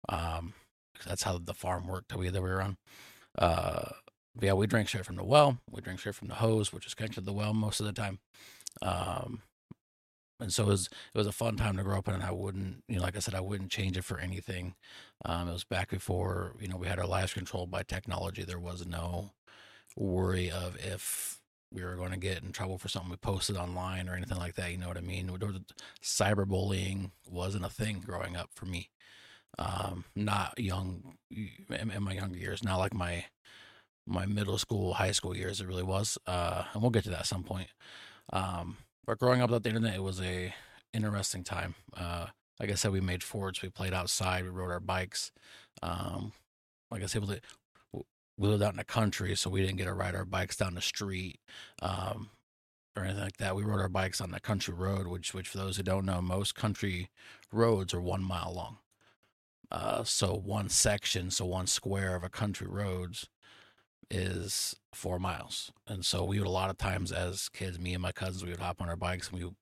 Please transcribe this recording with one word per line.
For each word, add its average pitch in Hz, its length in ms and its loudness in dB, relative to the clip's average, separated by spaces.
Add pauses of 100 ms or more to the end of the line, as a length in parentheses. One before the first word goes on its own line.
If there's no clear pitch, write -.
Um, 82 440 -2 (420)
'cause - 120 -14
that's - 160 -2
how 90 160 0
the 85 160 -6
farm 90 340 -2
worked 92 220 -6
that 92 80 -4
we, 90 100 0
that 92 140 0
we 92 80 0
were 95 100 2
on. 95 160 0 (600)
Uh, 87 520 4 (480)
but 98 80 4
yeah, 98 60 8
we 101 140 8
drank 104 220 4
straight 95 160 -2
from 90 120 -6
the 92 80 -4
well. 139 340 10 (120)
We 123 100 -6
drank 90 180 -6
straight 104 160 -4
from - 140 -8
the - 80 -6
hose, 113 360 6
which - 140 -10
is - 80 -8
connected 110 260 -4
to 92 60 -6
the 101 60 -2
well 107 200 2
most 107 280 2
of 107 60 0
the 104 60 0
time. 98 280 -4 (600)
Um, 92 600 -2 (1000)
and 101 120 -2
so 110 100 2
it 101 60 6
was, 95 200 6 (240)
it 113 60 0
was 104 80 4
a 104 60 0
fun 110 240 0
time 104 200 2
to 95 60 0
grow 98 160 2
up 95 80 0
in, 95 80 2
and 92 80 -2
I 92 80 -2
wouldn't, 95 560 -4
you 113 100 0
know, 90 60 4
like 92 140 0
I - 20 -2
said, 95 160 -2
I 95 60 0
wouldn't 95 320 -4
change 92 240 0
it 92 80 -2
for - 160 -4
anything. 90 560 -6 (480)
Um, 87 240 0
it 85 40 -2
was 87 120 -6
back 92 260 -2
before, 92 680 0
you 101 80 -6
know, 92 80 -4
we 90 100 -4
had 90 140 0
our 92 80 0
lives 92 260 2
controlled 90 380 -4
by - 100 -2
technology. 92 600 -4
There 90 160 -6
was 87 260 -6
no 87 460 -4 (640)
worry 92 520 2
of 90 300 -4
if - 640 -4 (320)
we 95 100 -6
were 90 140 -4
gonna 90 200 -2
get 92 280 -2
in 92 80 -6
trouble 95 260 -4
for - 100 -6
something 87 220 -4
we 90 60 -6
posted 98 400 0
online 90 520 -2
or 90 60 -4
anything 90 240 -2
like 87 160 -4
that, 90 160 -2
you 90 80 -4
know 90 80 -4
what 90 100 -4
I 87 40 -6
mean? 90 260 -4
There 92 220 -2
was, 95 120 -4 (420)
cyberbullying 98 1080 4 (180)
wasn't 90 360 -2
a - 40 -2
thing 107 300 -2
growing 87 380 -4
up 85 180 -6
for - 120 -8
me. 87 240 -4 (680)
Um, 92 460 -2 (100)
not 101 420 0
young, 92 600 -2 (140)
in, - 600 -6
in 101 140 -2
my 95 80 0
younger 95 260 -4
years, 92 240 -4
not 95 160 2
like 95 160 2
my, 87 300 -2 (840)
my 92 180 0
middle 101 320 0
school, 95 380 2
high 95 160 4
school 90 260 0
years, 92 240 -4
it 95 60 -4
really 92 160 -2
was. 95 340 2 (120)
Uh, 90 340 2 (100)
and 107 80 -4
we'll 120 120 6
get 107 120 4
to - 60 -4
that 82 100 -2
at - 60 -2
some 90 160 -2
point. 92 260 -4 (640)
Um, 90 440 -2 (300)
but 113 120 0
growing 127 220 6
up 120 100 6
without 117 120 4
the 117 80 2
internet, 110 260 2
it 95 60 -2
was 92 180 -2
a 90 340 -2 (380)
interesting 104 500 0
time. 90 320 -4 (220)
Uh, 87 300 -4 (340)
like 104 100 0
I 101 40 2
said, 98 180 4
we 95 80 4
made 90 220 0
forts, 95 400 -4
we 92 80 -6
played 92 240 -2
outside, 92 500 2
we 92 60 -4
rode 90 200 -4
our 87 100 -2
bikes. 92 520 -2 (500)
Um, 92 500 -4 (580)
like 101 120 -4
I 98 40 -4
said, 104 160 0
we 98 60 -2
li-, 101 120 -4 (520)
w-, - 140 -8 (300)
we 101 120 4
lived 104 140 6
out 95 120 4
in - 40 -6
the 92 60 -4
country, 98 500 2
so - 140 0
we 95 140 2
didn't 95 140 2
get 92 100 -2
to 95 80 -2
ride 92 200 0
our 95 120 -2
bikes 92 300 -2
down 92 180 0
the 92 80 -4
street, 92 580 -2 (400)
um, 95 480 -2 (680)
or 95 80 0
anything 98 200 0
like 98 140 -4
that. 95 180 0
We 101 80 0
rode 101 160 4
our 95 80 2
bikes 95 320 2
on 90 100 -2
the 92 100 -6
country 98 340 0
road, 92 320 0
which, 87 260 -4
which 95 160 -6
for - 100 -8
those 95 200 -2
who 98 40 -2
don't 95 220 2
know, 92 160 2
most 90 340 2
country 95 540 0 (420)
roads 107 440 4
are 87 60 0
one 92 220 0
mile 87 320 -2
long. 90 240 -8 (920)
Uh, - 320 0
so 95 320 2
one 98 360 -2
section, 95 600 4
so - 140 0
one 90 220 0
square 98 500 2
of 87 80 -2
a 87 60 -6
country 101 360 -2
roads 92 600 -2 (840)
is 95 640 0 (200)
four 90 240 -2
miles. - 520 -4 (160)
And 92 160 -6
so 92 220 2
we 101 140 2
would, 92 100 2
a - 20 2
lot 92 200 4
of 92 80 -4
times 92 340 0
as 90 380 -2
kids, 90 280 -6
me 90 140 -2
and 90 80 0
my 90 120 0
cousins, 92 300 -4
we 87 80 -6
would 87 100 -4
hop 90 200 -2
on 87 80 0
our 85 80 0
bikes 90 320 -2
and 90 100 -6
we 87 120 -4 (120)